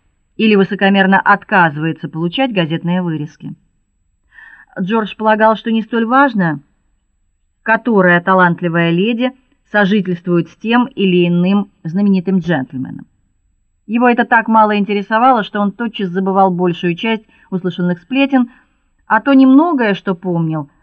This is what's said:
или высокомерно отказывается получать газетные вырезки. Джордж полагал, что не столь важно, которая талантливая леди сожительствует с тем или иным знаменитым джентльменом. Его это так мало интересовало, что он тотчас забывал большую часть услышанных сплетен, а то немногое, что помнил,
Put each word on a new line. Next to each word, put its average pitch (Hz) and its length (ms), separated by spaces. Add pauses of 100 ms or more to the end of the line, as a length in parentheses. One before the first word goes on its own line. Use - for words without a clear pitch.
(360)
или 220 180
высокомерно 196 680
отказывается 165 880
получать 175 440
газетные 175 500
вырезки. 156 520 (1300)
Джордж 208 360
полагал, 220 400
что 226 140
не 220 120
столь 226 240
важно, 220 540 (1040)
которая 202 580
талантливая 170 720
леди 226 420 (380)
сожительствует 180 800
с - 80
тем 233 300
или 180 420
иным 185 420 (140)
знаменитым 190 540
джентльменом. 139 680 (800)
Его 233 220
это 233 160
так 226 240
мало 214 300
интересовало, 220 640
что 208 160
он 196 120
тотчас 214 360
забывал 190 420
большую 175 440
часть 220 300 (260)
услышанных 175 500
сплетен, 269 500 (560)
а 220 140
то 277 140
немногое, 262 600
что 190 200
помнил, 160 560 (120)